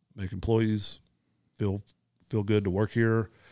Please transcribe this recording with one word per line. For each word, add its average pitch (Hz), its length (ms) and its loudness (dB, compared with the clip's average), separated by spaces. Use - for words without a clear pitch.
make 95 180 -8
employees 107 680 0
feel, 101 240 -2
feel 107 140 -2
good 107 220 2
to 95 60 -2
work 104 220 0
here, 113 380 2